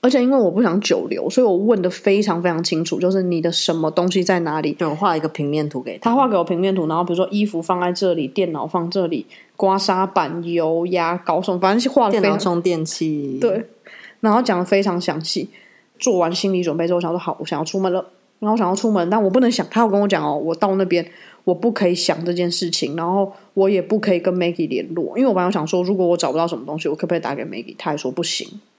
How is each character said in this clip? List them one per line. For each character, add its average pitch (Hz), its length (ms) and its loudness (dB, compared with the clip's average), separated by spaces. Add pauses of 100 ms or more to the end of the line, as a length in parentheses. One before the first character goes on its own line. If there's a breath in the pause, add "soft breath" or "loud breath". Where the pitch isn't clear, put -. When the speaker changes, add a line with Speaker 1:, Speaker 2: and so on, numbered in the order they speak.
Speaker 1:
而 254 100 4
且 247 120 2
因 254 80 2
为 277 60 4
我 202 140 4
不 190 120 0
想 185 200 2
久 92 260 0
留， - 220 -4
所 254 120 4
以 240 40 6
我 190 100 4
问 208 240 2
得 180 80 0
非 202 340 2
常 175 180 0
非 180 80 0
常 170 140 0
清 165 220 0
楚， 180 160 -4
就 180 100 2
是 190 120 0
你 175 180 0
的 170 100 0
什 170 240 0
么 160 160 0
东 180 200 2
西 185 120 0
在 180 180 2
哪 156 200 -2
里。 151 120 -2
Speaker 2:
对， 165 140 -4
我 147 80 -2
画 175 220 0
一 156 40 0
个 160 60 -4
平 151 220 -4
面 151 180 0
图 135 140 -6
给 120 160 -10
他。 - 140 0
Speaker 1:
他 233 40 2
画 262 140 4
给 208 80 2
我 170 80 2
平 175 160 -2
面 190 140 2
图， 170 120 0
然 160 100 0
后 175 60 0
比 175 80 -2
如 170 60 0
说 185 140 2
衣 208 160 0
服 175 140 -4
放 180 200 -2
在 180 100 0
这 180 220 0
里， 160 160 -2
电 175 240 -2
脑 151 140 -6
放 170 240 -4
这 190 160 0
里， 165 200 -4 (300 loud breath)
刮 190 220 2
痧 190 280 0
板、 170 380 -2
油 170 440 0
压、 175 280 0
搞 175 240 -2
什 185 100 -4
么， 180 80 -2
反 190 140 2
正 233 80 2
是 247 80 -2
画 247 220 4
得 214 100 2
非 202 80 2
常 202 40 2
Speaker 2:
电 - 0 -
脑 202 60 0
充 175 220 0
电 170 240 0
器。 147 560 -4
Speaker 1:
对， 220 240 0 (560 loud breath)
然 220 100 4
后 233 120 4
讲 196 160 2
得 180 60 0
非 196 180 2
常 180 180 0
详 160 240 -2
细。 202 240 -4 (500 loud breath)
做 208 200 2
完 170 120 2
心 190 220 -2
理 180 100 0
准 160 140 -2
备 170 100 0
之 175 60 0
后， 175 60 2
我 - 20 0
想 165 100 -2
说 175 80 -2
：“好， 170 220 -6
我 156 60 -8
想 180 120 -4
要 160 60 -2
出 190 160 -4
门 190 100 0
了。” 185 140 -2 (360)
然 214 100 -2
后 - 20 4
我 226 60 2
想 190 100 2
要 185 60 2
出 220 160 0
门， 180 180 2
但 214 140 2
我 190 80 2
不 240 100 4
能 254 100 4
想， 220 200 -2
他 220 100 0
有 226 80 4
跟 202 100 2
我 202 80 2
讲 180 160 2
哦， 147 140 -2
我 160 180 -2
到 190 200 0
那 190 100 2
边 175 220 0 (380 loud breath)
我 180 100 2
不 226 160 0
可 202 180 2
以 175 60 2
想 165 320 -2
这 175 80 -2
件 175 160 0
事 175 180 -4
情， 151 260 -4
然 170 160 -2
后 196 220 0 (220 loud breath)
我 196 160 4
也 196 100 2
不 208 180 0
可 190 160 2
以 170 60 2
跟 180 140 0
Maggie 170 340 0
联 107 240 -4
络， 170 240 -4
因 254 80 2
为 262 60 4
我 - 20 2
本 185 100 2
来 180 80 2
想 160 160 -2
说， 180 160 0
如 185 140 0
果 180 100 2
我 175 80 4
找 170 160 0
不 143 60 -2
到 165 100 2
什 165 120 -6
么 127 80 -12
东 151 120 -6
西， 156 120 -2
我 151 40 -2
可 - 120 -4
不 - 0 -
可 175 100 0
以 - 40 0
打 131 140 -4
给 113 80 -8
Maggie？ 113 360 -10
他 165 120 -6
还 147 60 -2
说 - 140 -4
不 180 120 -4
行 - 240 -4 (320)